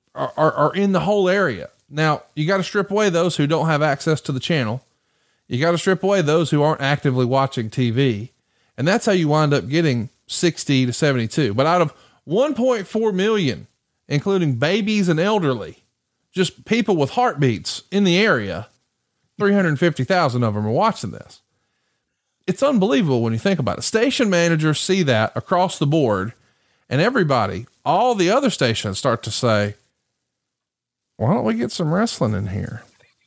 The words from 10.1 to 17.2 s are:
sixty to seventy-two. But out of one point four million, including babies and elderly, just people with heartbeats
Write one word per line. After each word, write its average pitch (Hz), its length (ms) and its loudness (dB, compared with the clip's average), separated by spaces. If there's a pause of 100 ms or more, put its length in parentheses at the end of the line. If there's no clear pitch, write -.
sixty 143 580 0
to 123 60 -2
seventy-two. 127 640 0
But 123 120 2
out 175 160 2
of 165 120 -2 (320)
one 254 280 0
point 233 340 -2
four 220 260 -2
million, 185 540 0 (420)
including 156 460 0
babies 196 520 0
and 156 120 2
elderly, 156 640 -2 (480)
just - 340 -4
people 214 320 0
with 139 140 0
heartbeats 143 800 -2